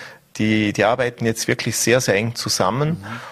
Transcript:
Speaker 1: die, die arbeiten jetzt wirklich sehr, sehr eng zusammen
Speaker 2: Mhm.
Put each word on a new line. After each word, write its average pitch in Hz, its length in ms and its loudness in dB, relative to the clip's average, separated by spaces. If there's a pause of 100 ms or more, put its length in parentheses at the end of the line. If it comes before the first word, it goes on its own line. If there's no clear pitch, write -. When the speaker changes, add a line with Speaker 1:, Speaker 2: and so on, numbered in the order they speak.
(360)
Speaker 1:
die, 107 360 2
die 104 120 2
arbeiten 120 400 0
jetzt 113 240 -2
wirklich 123 280 -2
sehr, 123 240 4
sehr 104 160 2
eng 113 180 0
zusammen 113 540 0
Speaker 2:
Mhm. 165 80 -2 (360)